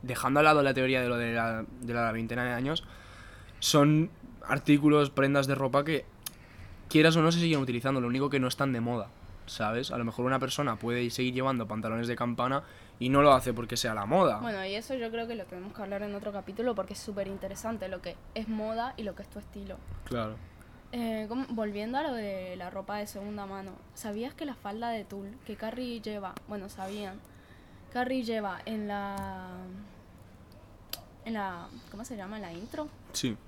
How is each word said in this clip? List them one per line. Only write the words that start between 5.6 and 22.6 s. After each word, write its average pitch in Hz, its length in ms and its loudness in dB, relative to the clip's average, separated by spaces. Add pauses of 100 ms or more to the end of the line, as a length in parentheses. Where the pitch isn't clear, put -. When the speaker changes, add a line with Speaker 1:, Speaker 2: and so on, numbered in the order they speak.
Speaker 1:
que, 156 200 0 (840)
quieras 160 260 10
o 165 60 6
no, 160 100 8
se 170 80 2
siguen 165 200 4
utilizando, 127 420 0
lo 120 60 0
único 131 240 2
que 139 80 2
no 127 80 2
están 135 260 0
de 120 60 0
moda, 117 300 -2 (360)
¿sabes? 117 460 -2
A 127 60 -2
lo 120 80 -2
mejor 117 200 -2
una 131 140 2
persona 131 380 0
puede 120 340 0
seguir 127 220 0
llevando 127 340 0
pantalones 110 400 -2
de 120 80 -2
campana 123 480 0 (340)
y 123 120 0
no 139 120 8
lo 147 120 10
hace 123 200 4
porque 117 240 -4
sea 113 160 0
la 101 120 -2
moda. 139 320 6
Speaker 2:
Bueno, 196 280 -4
y 196 80 -4
eso 226 220 -6
yo 233 160 -4
creo 226 160 -4
que 233 80 -6
lo 202 100 -8
tenemos 185 280 -12
que - 80 -10
hablar 196 220 -6
en 208 120 -6
otro 208 160 -6
capítulo 214 420 -2
porque 190 200 -4
es 190 60 -10
súper 196 280 -6
interesante 196 600 -6
lo 185 120 -8
que 175 140 -8 (200)
es 220 120 -6
moda 220 480 -2
y - 80 -8
lo 196 120 -6
que 196 80 -14
es - 60 -16
tu - 100 -14
estilo. 196 360 -12 (300)
Speaker 1:
Claro. 110 300 -4 (580)
Speaker 2:
Eh, 226 340 -4
como, 254 220 -4
volviendo 214 480 -4
a 302 60 0
lo 294 100 -2
de 190 420 -6
la 180 140 -10